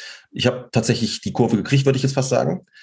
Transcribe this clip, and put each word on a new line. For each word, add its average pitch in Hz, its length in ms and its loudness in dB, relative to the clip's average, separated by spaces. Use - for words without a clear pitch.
Ich - 160 -4
habe - 240 -4
tatsächlich 113 500 0
die 101 100 -6
Kurve 113 260 2
gekriegt, 135 280 2
würde 135 120 4
ich - 60 -4
jetzt 139 100 0
fast 135 160 -2
sagen. 135 360 0